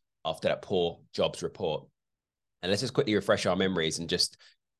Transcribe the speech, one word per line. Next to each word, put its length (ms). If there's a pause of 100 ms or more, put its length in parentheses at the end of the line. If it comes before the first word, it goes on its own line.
(240)
after 240
that 120
poor 380 (160)
jobs 280
report. 440 (720)
And 80
let's 140
just 100
quickly 220
refresh 320
our 80
memories 460
and 80
just, 280 (440)